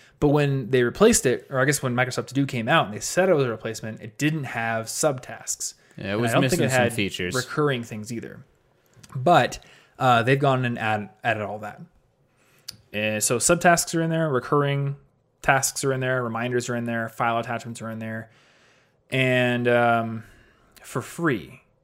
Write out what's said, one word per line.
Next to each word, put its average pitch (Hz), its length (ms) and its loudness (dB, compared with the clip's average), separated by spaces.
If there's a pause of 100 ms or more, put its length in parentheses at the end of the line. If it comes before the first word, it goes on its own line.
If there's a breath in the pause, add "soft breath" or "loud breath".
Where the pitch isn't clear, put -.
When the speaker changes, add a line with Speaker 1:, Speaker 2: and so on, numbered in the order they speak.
(220 soft breath)
Speaker 1:
But 147 80 4
when 139 400 2
they 127 140 4
replaced 202 420 4
it, 127 240 0
or 135 100 -2
I 127 60 2
guess 143 180 0
when 127 120 -2
Microsoft 123 320 -2
To - 60 -12
Do 139 120 2
came 123 240 -4
out 147 160 4
and 101 100 -8
they 101 60 -10
said 185 260 0
it 185 60 6
was 139 120 2
a 123 40 -2
replacement, 110 520 -8
it - 160 -16
didn't 151 280 -2
have 113 400 -4
subtasks. - 880 -6 (240 soft breath)
Speaker 2:
Yeah, - 80 -10
it 98 80 -4
Speaker 1:
And 107 80 0
Speaker 2:
was 120 100 0
Speaker 1:
I - 40 0
don't - 80 4
think 127 80 0 (100)
Speaker 2:
missing 143 60 2
Speaker 1:
it 127 40 -2
Speaker 2:
some 131 120 4
Speaker 1:
had 117 100 0
Speaker 2:
features. 95 420 -2
Speaker 1:
recurring 131 480 -2
things 107 300 -12
either. - 320 -12 (720)
But, 135 440 4 (400 loud breath)
uh, 120 240 6
they've 135 160 4
gone 135 240 2
and 123 160 -2
add, 107 300 -2 (160)
added 107 180 0
all 104 160 -8
that. 104 220 -14 (1120 loud breath)
And 107 280 -2
so 120 160 0
subtasks 170 600 2
are 165 40 2
in 165 80 0
there, 160 200 0
recurring 139 640 0 (460)
tasks 135 420 2
are 139 80 0
in 131 80 -2
there, 127 240 -2
reminders 120 460 -2
are 120 60 -2
in 120 100 -4
there, 117 240 -4
file 117 300 -2
attachments 117 420 -8
are 110 80 -10
in 113 100 -10
there. 110 300 -10 (800 soft breath)
And, 123 580 2
um, 117 560 2 (580 soft breath)
for - 200 -8
free, 117 600 -4 (220)